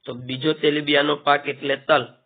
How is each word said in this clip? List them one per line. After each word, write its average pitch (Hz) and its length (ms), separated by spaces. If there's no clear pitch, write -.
તો 131 100
બીજો 131 380
તેલીબિયાનો 147 640
પાક 143 320
એટલે 139 280
તલ. 135 500